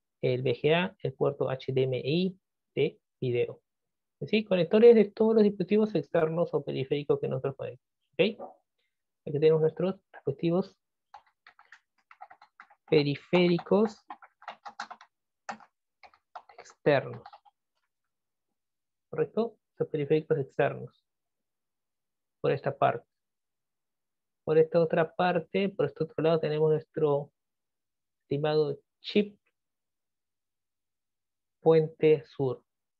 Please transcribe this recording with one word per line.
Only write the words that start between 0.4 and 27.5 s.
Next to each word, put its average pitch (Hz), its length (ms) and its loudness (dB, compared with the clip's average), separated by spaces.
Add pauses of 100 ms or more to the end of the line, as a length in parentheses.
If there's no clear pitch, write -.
V 127 120 -2
G 151 200 0
A, 180 260 -4
el 135 140 -8
puerto 139 340 -4
H 131 240 -8
D 131 120 0
M 131 200 -4
I 180 340 -2 (360)
de 147 240 -2 (220)
video. 120 420 -4 (640)
¿Sí? 214 180 0
Conectores 214 500 6
de 208 120 6
todos 220 280 0
los 220 80 6
dispositivos 208 520 2
externos 165 580 -2
o 143 100 -2
periféricos 143 580 -2
que 135 80 -4
nosotros 135 280 -6
conectemos, - 960 -6
¿ok? - 100 -20 (680)
Aquí 143 120 -6
tenemos 156 240 4
nuestros 165 340 -2 (160)
dispositivos 170 640 -4 (2000)
periféricos 175 1160 0 (2500)
externos. 131 640 -2 (1900)
¿Correcto? 156 480 -6 (220)
Los 160 100 -6
periféricos 156 500 -2
externos. 135 680 -6 (1400)
Por 143 100 0
esta 139 240 -6
parte. 127 300 -2 (1400)
Por 156 140 2
esta 160 220 2
otra 165 340 0
parte, 185 540 -2
por 165 180 -4
este - 180 -8
otro 156 180 -8
lado, 165 180 2
tenemos 151 300 -2
nuestro 151 600 -2 (880)